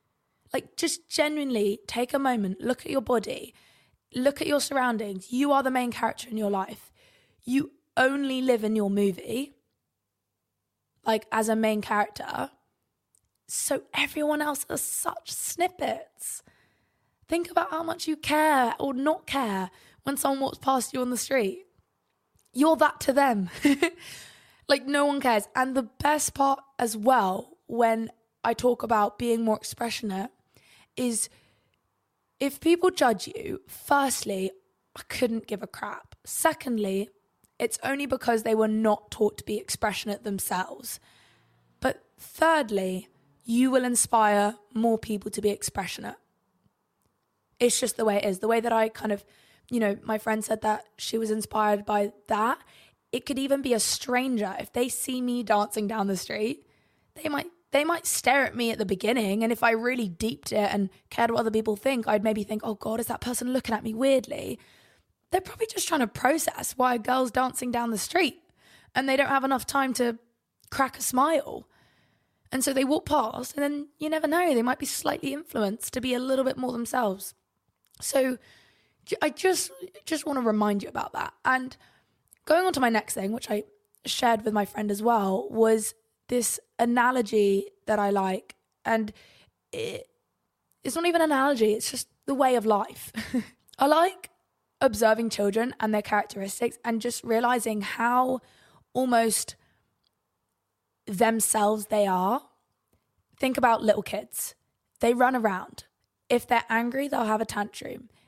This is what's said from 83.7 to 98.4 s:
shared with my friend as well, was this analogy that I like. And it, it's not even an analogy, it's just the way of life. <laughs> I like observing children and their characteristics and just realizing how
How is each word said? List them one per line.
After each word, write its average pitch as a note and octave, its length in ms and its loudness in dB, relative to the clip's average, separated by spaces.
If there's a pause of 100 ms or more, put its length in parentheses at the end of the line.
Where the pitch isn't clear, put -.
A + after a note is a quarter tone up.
shared A#3 400 2
with G#3+ 80 0
my G#3 140 2
friend G#3 240 -4
as G3+ 120 -2
well, G3+ 460 2
was A3 460 4 (340)
this B3 300 0 (200)
analogy A#3 880 4 (200)
that G#3+ 120 2
I G3+ 120 2
like. F#3+ 460 -2 (280)
And A3 280 0 (600)
it, - 360 -8 (760)
it's C4+ 140 -4
not E4+ 100 0
even E4+ 140 4
an D#4+ 100 2
analogy, C4 440 2
it's A#3+ 160 -4
just - 180 -8 (180)
the C#4 80 -2
way B3+ 220 4
of A3 100 0
life. - 460 0 (340)
<laughs> - 320 -20
I C4+ 80 4
like E4 440 2 (500)
observing A3 500 4
children G#3 480 0
and G#3+ 160 0
their G#3 80 2
characteristics G#3 800 -2
and A3+ 160 -2
just A#3+ 220 -4
realizing A#3 600 0
how B3 580 0 (540)